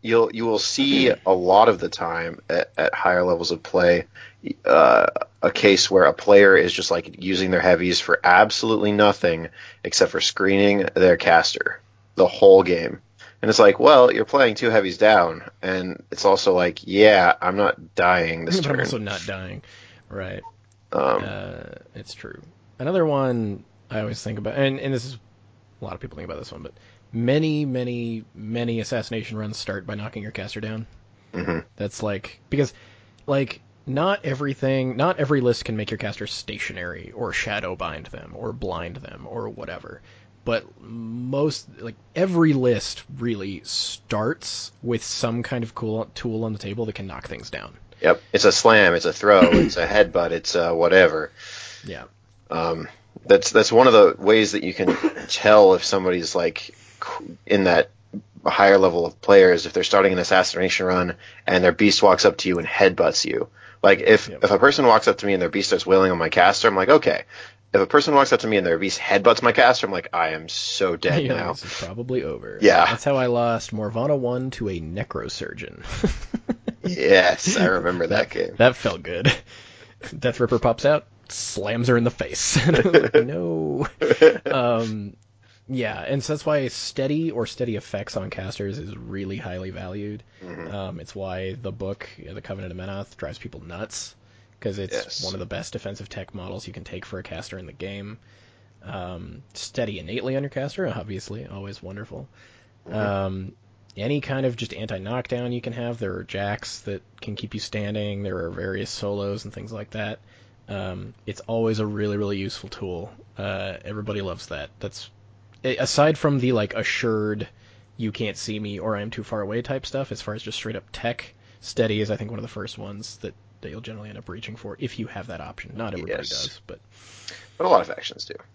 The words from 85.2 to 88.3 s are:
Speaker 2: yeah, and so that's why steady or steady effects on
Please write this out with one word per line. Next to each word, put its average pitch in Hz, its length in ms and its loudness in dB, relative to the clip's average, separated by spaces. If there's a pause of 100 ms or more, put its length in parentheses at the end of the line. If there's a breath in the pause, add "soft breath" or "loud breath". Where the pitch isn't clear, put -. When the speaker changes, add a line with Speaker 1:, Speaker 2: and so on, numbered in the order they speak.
Speaker 2:
yeah, 120 320 -6
and 135 240 -4
so 156 80 -6
that's 151 140 -6
why 147 220 0
steady 147 640 -6
or 113 160 -4
steady 120 300 -6
effects - 400 -10
on 92 140 -8